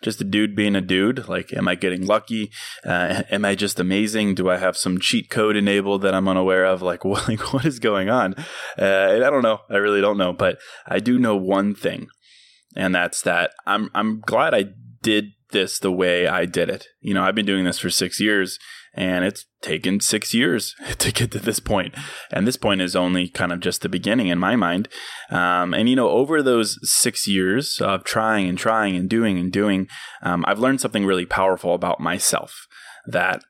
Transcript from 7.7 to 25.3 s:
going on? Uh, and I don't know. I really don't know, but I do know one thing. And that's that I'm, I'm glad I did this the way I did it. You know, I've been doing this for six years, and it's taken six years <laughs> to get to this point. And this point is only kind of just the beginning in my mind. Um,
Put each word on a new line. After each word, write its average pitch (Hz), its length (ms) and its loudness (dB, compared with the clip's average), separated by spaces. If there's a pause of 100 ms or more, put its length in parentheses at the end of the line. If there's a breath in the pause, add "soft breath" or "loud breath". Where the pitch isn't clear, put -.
going 104 320 0
on? 110 260 2 (440 loud breath)
Uh, 98 320 4
and 117 140 4
I 139 40 4
don't 139 140 2
know. 110 160 2 (100)
I 101 80 0
really 101 220 4
don't 101 180 2
know, 92 140 2
but 87 280 0 (280 loud breath)
I 95 120 0
do 120 200 2
know 113 160 4
one 98 400 2
thing. 85 320 -6 (720 soft breath)
And 92 180 0
that's 87 280 0
that 87 280 2 (160)
I'm, 104 260 0
I'm 107 280 -2
glad 143 320 2
I 101 140 2 (340)
did 104 320 0 (180)
this 95 280 0
the 98 120 0
way 90 360 2
I 87 180 0
did 90 240 -2
it. - 180 -6 (120)
You - 140 -4
know, 92 100 2
I've 95 120 2
been 110 100 0
doing 95 200 0
this 87 140 -2
for 90 100 -4
six 90 300 -2
years, 101 380 0 (360 loud breath)
and 92 300 -2
it's 101 220 -4 (160)
taken 92 380 -2
six - 340 -2
years 117 420 0 (100)
<laughs> - 120 -8
to - 140 -6
get 117 200 -2
to 104 80 -6
this 107 200 -2
point. 95 360 -2 (360 loud breath)
And 95 160 0
this 127 100 -2
point 98 240 0
is 90 140 -2
only 90 340 2
kind 87 220 -4
of 87 80 -4
just 87 220 -4
the 87 80 -4
beginning 98 380 0
in 87 120 0
my 95 160 2
mind. 92 340 0 (400 loud breath)
Um, 90 440 0